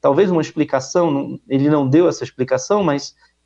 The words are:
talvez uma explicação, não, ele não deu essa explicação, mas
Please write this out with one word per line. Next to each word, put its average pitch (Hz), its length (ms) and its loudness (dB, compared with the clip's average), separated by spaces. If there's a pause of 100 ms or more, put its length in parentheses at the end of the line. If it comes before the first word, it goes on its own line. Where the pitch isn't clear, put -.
talvez 147 280 2
uma 170 140 0
explicação, 151 680 -2
não, 139 400 -6
ele 139 220 0
não 147 180 2
deu 165 200 4
essa 139 160 -4
explicação, 131 580 -2
mas 143 280 -2 (360)